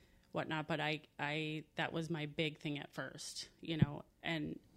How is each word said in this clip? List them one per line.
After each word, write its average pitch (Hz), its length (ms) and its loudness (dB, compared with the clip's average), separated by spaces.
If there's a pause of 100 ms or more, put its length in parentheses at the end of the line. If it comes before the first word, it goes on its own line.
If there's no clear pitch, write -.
(360)
whatnot, 156 320 2
but 151 120 4
I, 151 200 2 (180)
I, 156 460 0 (120)
that 160 160 2
was 160 180 0
my 151 160 0
big 151 320 2
thing 147 200 0
at - 140 -8
first, - 560 -6 (140)
you 165 160 0
know, 147 260 -4 (180)
and, 160 360 -2 (180)